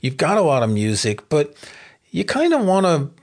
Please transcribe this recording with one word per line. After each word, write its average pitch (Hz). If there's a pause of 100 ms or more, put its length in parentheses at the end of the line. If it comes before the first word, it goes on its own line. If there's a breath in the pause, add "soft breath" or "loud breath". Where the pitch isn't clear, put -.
you've 135
got 208
a 208
lot 139
of 110
music, 107
but 147 (560 loud breath)
you 196
kind 320
of 262
want 190
to, 151 (140)